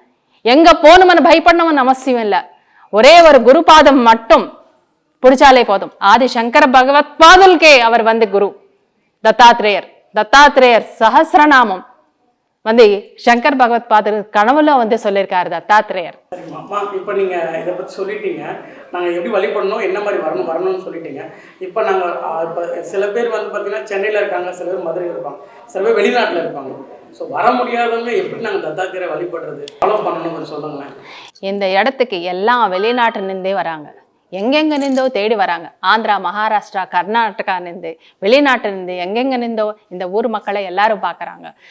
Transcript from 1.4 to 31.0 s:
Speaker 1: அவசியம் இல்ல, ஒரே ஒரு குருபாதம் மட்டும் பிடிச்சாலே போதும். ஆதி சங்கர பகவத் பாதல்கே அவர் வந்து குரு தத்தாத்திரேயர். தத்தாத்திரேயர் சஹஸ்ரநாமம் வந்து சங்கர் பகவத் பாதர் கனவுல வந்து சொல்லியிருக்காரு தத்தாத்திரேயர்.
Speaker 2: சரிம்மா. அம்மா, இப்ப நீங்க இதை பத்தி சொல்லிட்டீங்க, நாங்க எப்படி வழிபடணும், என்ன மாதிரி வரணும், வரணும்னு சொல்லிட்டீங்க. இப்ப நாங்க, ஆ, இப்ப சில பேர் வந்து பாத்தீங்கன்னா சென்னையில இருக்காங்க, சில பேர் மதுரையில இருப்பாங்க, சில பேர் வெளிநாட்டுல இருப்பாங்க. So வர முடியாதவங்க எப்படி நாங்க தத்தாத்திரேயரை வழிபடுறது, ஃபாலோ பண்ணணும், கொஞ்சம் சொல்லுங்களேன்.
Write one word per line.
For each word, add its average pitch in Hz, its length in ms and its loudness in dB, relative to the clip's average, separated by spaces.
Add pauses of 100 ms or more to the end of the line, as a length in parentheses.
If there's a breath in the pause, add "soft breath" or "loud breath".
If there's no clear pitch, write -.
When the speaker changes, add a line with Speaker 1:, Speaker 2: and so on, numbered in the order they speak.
Speaker 1:
அவசியம் 254 400 -2
இல்ல, 196 120 -2 (600 soft breath)
ஒரே 254 160 8 (160)
ஒரு 277 180 8
குருபாதம் 294 520 6 (100)
மட்டும் 226 360 4 (800)
பிடிச்சாலே 262 480 6
போதும். 190 200 -4 (200)
ஆதி 247 240 4
சங்கர 247 420 2
பகவத் 277 460 2
பாதல்கே 339 500 8 (140)
அவர் 226 240 2
வந்து 226 240 2
குரு 196 140 2 (760)
தத்தாத்திரேயர். 214 640 2 (300)
தத்தாத்திரேயர் 254 680 4 (140)
சஹஸ்ரநாமம் 254 840 2 (840)
வந்து 226 180 6 (380)
சங்கர் 240 380 0
பகவத் 233 280 0
பாதர் 214 260 2 (200)
கனவுல 277 460 2
வந்து 226 220 0
சொல்லியிருக்காரு 196 520 -2
தத்தாத்திரேயர். 185 600 -2 (200)
Speaker 2:
சரிம்மா. 160 260 -18
அம்மா, 202 160 -10 (220)
இப்ப 202 180 -10
நீங்க 185 180 -4 (240)
இதை 175 140 -8
பத்தி 180 240 -12
சொல்லிட்டீங்க, 190 460 -8 (500 loud breath)
நாங்க 175 220 -6
எப்படி 226 200 -8
வழிபடணும், 202 520 -4
என்ன 196 180 -4
மாதிரி 190 180 -6
வரணும், 165 280 -6
வரணும்னு 180 340 -6
சொல்லிட்டீங்க. 160 380 -14 (420 loud breath)
இப்ப 185 220 -6
நாங்க, 190 180 -4 (220)
ஆ, - 20 -8 (180)
இப்ப 170 340 -10 (100)
சில 202 140 -4 (100)
பேர் 233 180 -4
வந்து 202 200 -8
பாத்தீங்கன்னா 202 380 -10
சென்னையில 202 300 -4
இருக்காங்க, 180 380 -8
சில 170 120 -10
பேர் - 160 -8
மதுரையில 170 280 -8
இருப்பாங்க, 143 260 -14 (320 loud breath)
சில 190 100 -6
பேர் 226 160 0
வெளிநாட்டுல 214 460 -2
இருப்பாங்க. 131 280 -12 (440)
So 165 180 -14
வர 202 240 0
முடியாதவங்க 233 640 -4
எப்படி 220 260 -10
நாங்க 196 200 -6
தத்தாத்திரேயரை 180 440 -8
வழிபடுறது, 156 540 -10 (160)
ஃபாலோ 208 260 -2
பண்ணணும், 170 300 -8
கொஞ்சம் 147 160 -14
சொல்லுங்களேன். 143 420 -14 (560 loud breath)